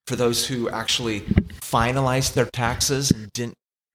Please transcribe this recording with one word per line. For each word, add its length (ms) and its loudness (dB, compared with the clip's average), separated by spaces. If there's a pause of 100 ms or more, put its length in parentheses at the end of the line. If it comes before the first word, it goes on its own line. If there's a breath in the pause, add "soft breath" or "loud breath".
For 100 -6
those 320 0
who 220 -4
actually 520 -2 (400)
finalized 720 2
their 120 2
taxes 640 0
and 240 -2
didn't 220 -6 (400)